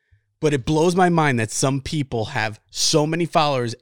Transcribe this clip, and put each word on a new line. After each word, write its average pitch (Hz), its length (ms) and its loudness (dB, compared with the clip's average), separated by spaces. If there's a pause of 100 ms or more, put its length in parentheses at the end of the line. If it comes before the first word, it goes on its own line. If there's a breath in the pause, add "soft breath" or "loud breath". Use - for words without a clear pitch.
(400)
but 151 140 0
it 131 100 -4
blows 160 300 2
my 180 140 4
mind 151 320 2
that 110 100 -2
some 139 300 0
people 131 460 -4
have 110 340 -6 (100)
so - 360 0
many 160 200 -2
followers 135 560 0